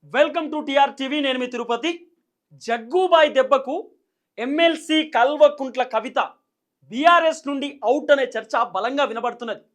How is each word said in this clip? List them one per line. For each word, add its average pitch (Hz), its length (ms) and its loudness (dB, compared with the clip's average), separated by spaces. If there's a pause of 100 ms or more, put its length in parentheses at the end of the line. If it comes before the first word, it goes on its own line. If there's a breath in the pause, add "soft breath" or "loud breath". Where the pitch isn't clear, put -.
(140)
welcome 302 380 0
to 302 140 -6
టీఆర్ 277 320 2
టీవీ, 269 220 -4
నేను 262 180 -2
మీ 254 80 -4
తిరుపతి. 240 440 -4 (760)
జగ్గుబాయ్ 302 720 2
దెబ్బకు 262 400 0 (640)
ఎంఎల్సీ 311 600 0 (160)
కల్వకుంట్ల 269 680 2
కవిత 240 360 -4 (720)
బీఆర్ఎస్ 320 580 4
నుండి 285 360 -8
అవుట్ 269 300 0
అనే 269 100 0
చర్చ 226 400 -4 (100)
బలంగా 254 300 -2
వినబడుతున్నది. 233 580 -8 (120)